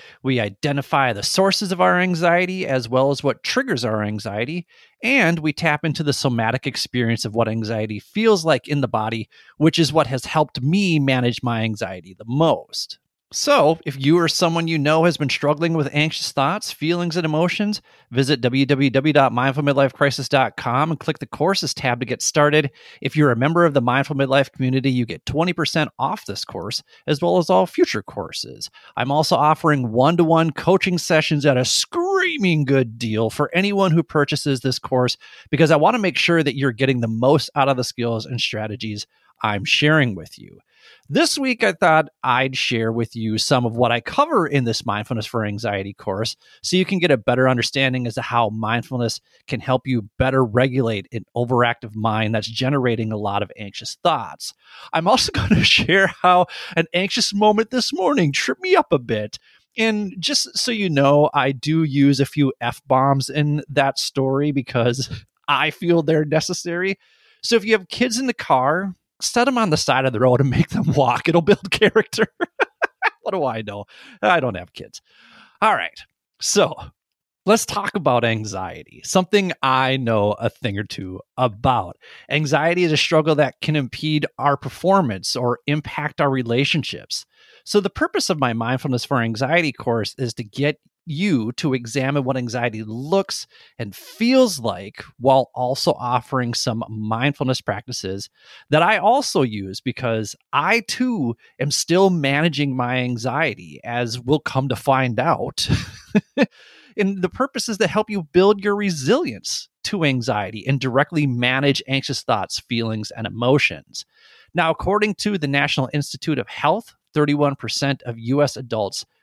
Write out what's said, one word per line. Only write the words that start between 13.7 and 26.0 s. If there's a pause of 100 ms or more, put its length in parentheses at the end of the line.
if
you
or
someone
you
know
has
been
struggling
with
anxious
thoughts,
feelings,
and
emotions, (300)
visit
w
w
w
dot
mindful
midlife
crisis
dot
com
and
click
the
courses
tab
to
get
started. (300)
If
you're
a
member
of
the
Mindful
Midlife
community,
you
get
twenty
percent
off